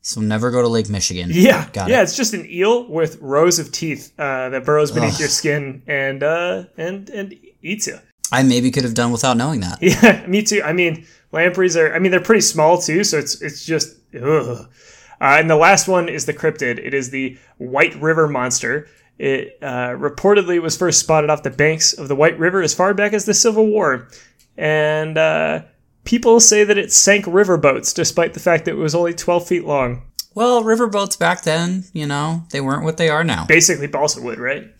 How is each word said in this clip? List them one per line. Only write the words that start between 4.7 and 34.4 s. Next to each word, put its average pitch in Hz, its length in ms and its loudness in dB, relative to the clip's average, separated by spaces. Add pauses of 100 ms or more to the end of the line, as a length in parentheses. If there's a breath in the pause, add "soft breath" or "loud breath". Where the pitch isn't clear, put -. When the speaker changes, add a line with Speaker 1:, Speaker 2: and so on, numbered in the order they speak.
Speaker 2:
beneath 117 240 -2
Speaker 1:
Ugh. - 40 -8
Speaker 2:
your 147 100 -2
skin 143 580 -4
and, 139 360 -4
uh, 175 400 -2 (140)
and, 190 320 -10
and 202 260 -12 (260)
eats 202 240 -8
you. - 140 -12 (320)
Speaker 1:
I 131 120 2
maybe 127 280 2
could 131 140 -2
have 117 80 -4
done 120 180 0
without 120 240 0
knowing 131 240 -2
that. 90 200 -6
Speaker 2:
<laughs> - 20 -6
Yeah, 185 440 4
me 190 160 0
too. 208 220 -2
I 151 80 -4
mean, 170 340 -2 (280 soft breath)
lampreys 175 420 0
are, 160 180 2
I 165 60 -2
mean, 185 120 2
they're 180 100 2
pretty 214 200 4
small 160 360 2
too, 165 260 -2
so 160 140 -2
it's, - 240 -6
it's 156 240 -12
just, 160 320 -4 (180)
ugh. 127 520 -2 (520 soft breath)
Uh, 143 200 4
and 160 100 0
the 156 80 6
last 190 320 4
one 180 180 2
is 151 180 -8
the 147 80 -4
cryptid. 127 460 -4
It 131 140 -8
is 131 160 -4
the 131 280 -6 (200 soft breath)
White 139 440 -2
River 156 280 2
Monster. 127 580 -4 (300 soft breath)
It, 139 440 -4
uh, 123 280 -6
reportedly 170 720 0
was 160 160 -4
first 170 240 0
spotted 156 280 2
off 151 140 0
the 135 60 -4
banks 151 420 2
of 143 160 -10
the 139 80 -2
White 160 240 2
River 180 220 0
as 156 120 -2
far 190 200 2
back 202 180 0
as 208 140 -2
the 214 80 0
Civil 220 340 2
War. 160 400 0 (500 soft breath)
And, 156 600 0
uh, 156 460 0 (420)
people 233 340 4
say 208 240 6
that 202 140 2
it 190 140 -4
sank 202 340 4
riverboats, 170 680 2
despite 165 400 0
the - 60 -14
fact 165 260 0
that 170 60 -2
it 139 60 -6
was 156 180 -2
only 170 180 0
twelve 175 320 -2
feet 180 200 -2
long. 131 360 -2 (320)
Speaker 1:
Well, 240 300 2
riverboats 214 560 0
back 175 240 0
then, 175 400 -2 (100)
you 151 140 -6
know, 156 440 -4
they 139 100 -6
weren't 143 240 -4
what 160 120 -4
they 165 120 2
are 151 140 0
now. 92 220 -2
Speaker 2:
Basically 156 420 2
balsa 143 340 -4
wood, 120 180 -10
right? 135 260 -8 (140)